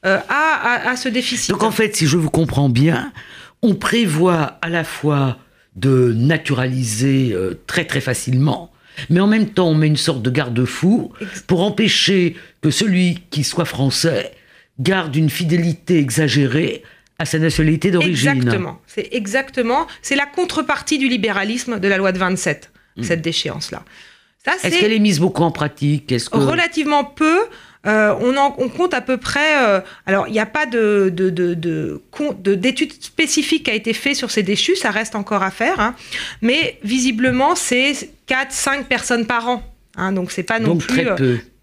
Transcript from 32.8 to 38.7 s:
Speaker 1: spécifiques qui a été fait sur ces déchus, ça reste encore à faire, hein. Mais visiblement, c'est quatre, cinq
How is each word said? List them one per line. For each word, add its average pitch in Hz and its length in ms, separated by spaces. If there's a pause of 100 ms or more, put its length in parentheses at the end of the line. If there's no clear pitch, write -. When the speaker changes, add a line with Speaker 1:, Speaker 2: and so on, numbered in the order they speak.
Speaker 1:
spécifiques - 720
qui 254 60
a 214 40
été 220 200
fait - 180
sur 254 180
ces 214 120
déchus, 208 340
ça 240 140
reste 214 240
encore 208 280
à 190 80
faire, 240 300
hein. 233 140 (480)
Mais 269 400
visiblement, 254 720
c'est 277 560 (160)
quatre, 269 260
cinq 277 340